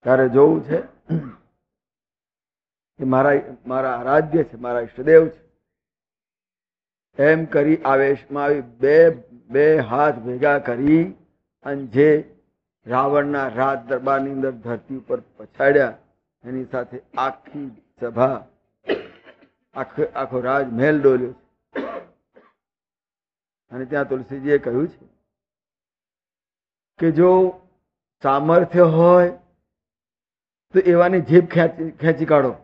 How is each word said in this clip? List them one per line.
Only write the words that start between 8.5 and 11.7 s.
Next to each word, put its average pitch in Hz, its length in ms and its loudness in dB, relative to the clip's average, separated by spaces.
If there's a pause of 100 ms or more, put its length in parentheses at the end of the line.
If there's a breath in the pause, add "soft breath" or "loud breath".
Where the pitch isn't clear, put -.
બે, 135 480 4 (220)
બે 147 480 0
હાથ 131 360 -2
ભેગા 127 440 -2
કરી 151 560 0 (480)
અને 139 220 -10